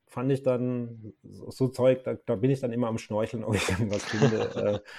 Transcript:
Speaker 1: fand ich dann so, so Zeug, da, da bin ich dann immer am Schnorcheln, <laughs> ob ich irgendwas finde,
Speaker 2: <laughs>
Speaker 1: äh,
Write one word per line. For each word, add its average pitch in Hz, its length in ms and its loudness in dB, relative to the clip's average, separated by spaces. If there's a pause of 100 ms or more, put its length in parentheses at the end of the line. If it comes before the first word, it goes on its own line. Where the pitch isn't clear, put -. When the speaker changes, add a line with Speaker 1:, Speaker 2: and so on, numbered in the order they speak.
Speaker 1:
fand 131 260 -2
ich 135 100 0
dann 120 720 -2 (100)
so, 101 280 -14
so 131 180 2
Zeug, 127 360 2
da, 117 100 -4
da 117 220 -4
bin 123 140 2
ich 135 100 0
dann 120 120 -2
immer 117 160 0
am 110 100 -2
Schnorcheln, 110 460 -2
<laughs> - 0 -
ob 110 100 0
ich 95 140 2
irgendwas 98 380 -2
finde, 110 480 2
Speaker 2:
<laughs> 104 300 0
Speaker 1:
äh, - 140 -20